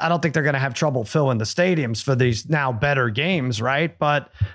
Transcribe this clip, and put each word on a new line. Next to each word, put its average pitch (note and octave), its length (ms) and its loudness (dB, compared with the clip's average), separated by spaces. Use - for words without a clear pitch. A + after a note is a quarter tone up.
I D#3+ 60 0
don't E3+ 120 2
think D#3 140 0
they're D#3+ 80 2
gonna C#3 160 0
have C3 160 -2
trouble C3 300 -2
filling C3+ 340 0
the A2 60 -2
stadiums D#3 580 0
for C3+ 140 0
these A#2+ 320 0
now D3 240 0
better C3 360 0
games, B2+ 540 -2
right? C#3+ 340 0
But, D3 360 0